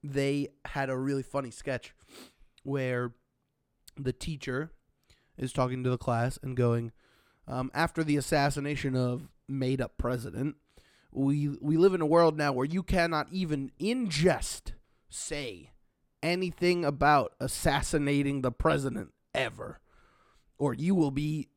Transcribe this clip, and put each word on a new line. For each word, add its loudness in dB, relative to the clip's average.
they -2
had -4
a -2
really -2
funny -6
sketch -8
where -2
the -4
teacher -6
is -4
talking 0
to 2
the 0
class 0
and -6
going, 2
um, -4
"After 0
the 2
assassination 0
of -2
made-up -2
president, -4
we, 2
we 2
live 8
in 0
a 0
world 6
now 2
where 0
you -2
cannot 0
even -2
in -2
jest 0
say -8
anything 2
about 4
assassinating 0
the 0
president -2
ever, -4
or -2
you 0
will 4
be -4